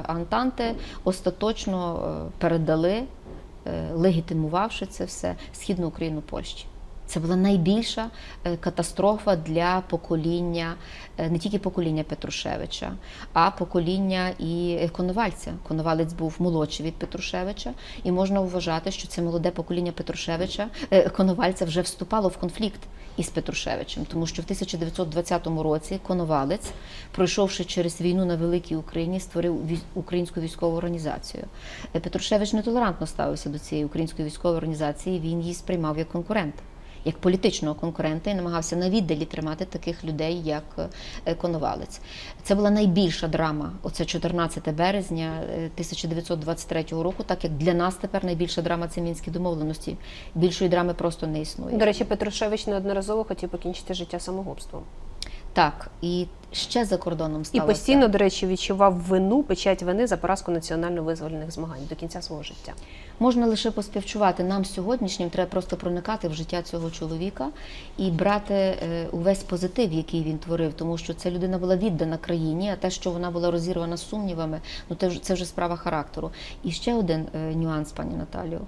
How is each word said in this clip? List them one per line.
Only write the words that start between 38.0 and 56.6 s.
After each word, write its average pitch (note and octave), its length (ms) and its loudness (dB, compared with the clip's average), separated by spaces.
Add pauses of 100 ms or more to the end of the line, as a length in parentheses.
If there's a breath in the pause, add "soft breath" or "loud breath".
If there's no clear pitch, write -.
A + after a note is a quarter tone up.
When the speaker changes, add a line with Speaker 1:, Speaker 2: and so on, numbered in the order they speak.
Speaker 1:
і G3+ 40 0
намагався E3+ 420 0
на F3+ 140 2
віддалі D#3+ 340 2
тримати D#3 400 -4
таких - 400 -4
людей, D#3+ 400 -2
як, D3+ 180 -2 (640 loud breath)
е, E3+ 80 -6
Коновалець. D#3+ 640 -2 (420 loud breath)
Це G3+ 120 4
була G#3 160 6
найбільша F#3+ 580 4
драма, D#3 420 0 (120)
оце - 220 -2
чотирнадцяте E3 680 0
березня, E3 720 0 (160)
е, E3 160 -2
тисяча E3 340 -4
дев'ятсот E3 320 0
двадцять E3 280 -4
третього D#3+ 340 -2
року, F#3 240 0
так - 180 0
як D#3+ 80 -2
для D#3+ 220 4
нас F3 200 4
тепер F#3+ 300 -2
найбільша F3 380 0
драма — E3+ 260 0
це F3 120 -4
Мінські E3+ 300 -2
домовленості. D#3+ 680 -2 (380 loud breath)
Більшої F3 360 4
драми F3 240 4
просто E3+ 320 -2
не D#3 140 -2
існує. - 360 -4
Speaker 2:
До G#3+ 80 6
речі, G#3 200 4
Петрушевич G#3 600 0
неодноразово G3+ 580 0
хотів F3+ 240 -4
покінчити F3+ 460 -4
життя F3 260 -6
самогубством. F3+ 640 -8 (720 loud breath)
Speaker 1:
Так, - 360 4 (120)
і F3 240 2 (260)
ще - 320 0